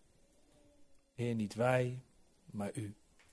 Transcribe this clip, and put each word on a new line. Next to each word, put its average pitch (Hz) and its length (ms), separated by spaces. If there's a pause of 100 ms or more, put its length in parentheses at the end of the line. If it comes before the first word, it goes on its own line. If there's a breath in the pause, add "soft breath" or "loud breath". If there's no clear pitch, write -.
(1160)
Heer, 117 200
niet 107 200
wij, 127 460 (460)
maar 101 280
u. 104 200 (380)